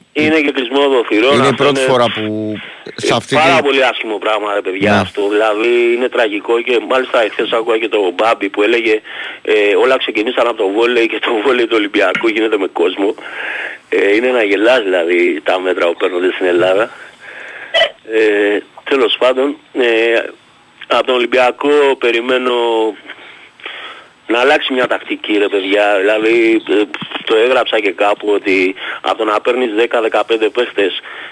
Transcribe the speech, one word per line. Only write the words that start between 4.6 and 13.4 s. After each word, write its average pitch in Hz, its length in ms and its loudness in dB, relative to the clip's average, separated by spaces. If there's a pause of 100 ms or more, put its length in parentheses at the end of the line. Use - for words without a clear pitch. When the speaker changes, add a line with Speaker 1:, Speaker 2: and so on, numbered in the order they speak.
Speaker 1:
παιδιά, 98 300 -2
Speaker 2:
Ναι. 104 80 2
Speaker 1:
αυτό. 101 300 -2
Δηλαδή 113 640 2
είναι 123 140 -2
τραγικό 117 520 0
και 120 180 0 (100)
μάλιστα 127 340 0
εχθές 104 280 -4
άκουγα 113 260 0
και 113 100 -4
τον 98 260 0
Μπάμπη 107 360 0
που 104 140 -2
έλεγε, 113 380 2 (400)
ε, 104 340 2
όλα 123 220 4
ξεκινήσαν 120 500 -2
από 117 100 -2
το 107 100 0
βόλεϊ 117 400 2
και 110 120 -6
το 123 120 -2 (140)
βόλεϊ 123 200 2
του 113 120 -2
Ολυμπιακού 101 500 0
γίνεται 110 300 0
με 95 100 -2
κόσμο. 95 480 -2 (720)